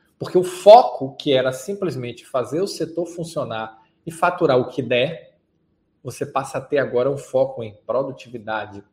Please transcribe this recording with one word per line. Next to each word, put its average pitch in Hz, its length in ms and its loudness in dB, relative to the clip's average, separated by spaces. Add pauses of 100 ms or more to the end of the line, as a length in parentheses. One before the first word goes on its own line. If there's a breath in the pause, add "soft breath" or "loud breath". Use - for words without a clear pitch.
(180)
Porque - 200 0
o 185 60 4
foco, 202 760 6
que 147 160 0
era 131 180 2
simplesmente 131 720 -6
fazer 127 360 -4
o 196 60 -2
setor - 380 -4
funcionar 113 720 -8 (280 soft breath)
e 165 60 -10
faturar 160 460 2
o 123 120 0
que - 120 -6
der, 123 560 -2 (640)
você 131 240 -8
passa 135 340 -4
a - 20 -8
ter 143 160 -2
agora 123 340 2
um 135 60 -4
foco 131 440 -2
em 107 240 -12
produtividade, 110 1080 -6